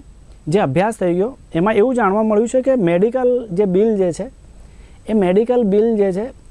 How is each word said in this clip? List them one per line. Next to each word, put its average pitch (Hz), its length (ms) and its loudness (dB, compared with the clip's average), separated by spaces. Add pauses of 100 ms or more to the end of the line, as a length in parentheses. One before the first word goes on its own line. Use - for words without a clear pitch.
(480)
જે 165 120 0
અભ્યાસ 185 360 0
થઈ 180 180 -2
ગયો, 208 240 -4 (160)
એમાં 202 220 0
એવું 240 200 2
જાણવા 214 280 0
મળ્યું 220 240 0
છે 254 140 0
કે 262 140 0
મેડિકલ 240 760 0
જે 196 140 0
બિલ 202 320 2
જે 180 140 0
છે, 190 140 -8 (840)
એ 214 60 -4
મેડિકલ 220 500 2
બિલ 214 340 2
જે 202 140 0
છે, 196 140 -6 (260)